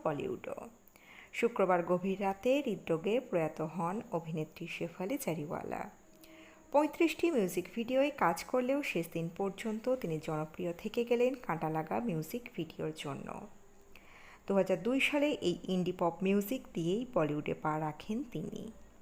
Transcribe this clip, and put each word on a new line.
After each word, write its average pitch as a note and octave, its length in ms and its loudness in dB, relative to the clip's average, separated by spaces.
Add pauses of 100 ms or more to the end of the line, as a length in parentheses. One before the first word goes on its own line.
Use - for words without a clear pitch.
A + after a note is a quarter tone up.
বলিউডও। - 640 -4 (640)
শুক্রবার F#3 500 4
গভীর F3+ 380 2
রাতে B3 460 2
হৃদরোগে F3 540 2
প্রয়াত D#3+ 400 0
হন E3+ 400 -2 (120)
অভিনেত্রী D#3+ 540 -4
শেফালি F#3 540 -4
জারিওয়ালা। - 720 -4 (800)
পঁয়ত্রিশটি D#4 580 4
মিউজিক F#3 440 2
ভিডিওয় B3+ 360 2
কাজ G3+ 340 2
করলেও B3+ 380 2
শেষ E3+ 300 -2
দিন E3 240 -2
পর্যন্ত A3 580 -2
তিনি E3 280 -2
জনপ্রিয় D#3+ 500 -4
থেকে A3 320 -2
গেলেন A#3+ 300 4
কাঁটালাগা D#3+ 640 -2
মিউজিক F3 560 -4
ভিডিওর D#3+ 400 -4
জন্য। - 500 -8 (1000)
দুহাজার F#3+ 360 4
দুই B3+ 180 2
সালে D4 300 4
এই F3 280 0 (100)
ইন্ডি F3+ 300 2
পপ E3+ 140 2 (100)
মিউজিক G3+ 400 2 (120)
দিয়েই F#3+ 400 0
বলিউডে D3+ 400 0
পা D#3 240 -2
রাখেন G3+ 460 -4
তিনি। - 480 -8 (300)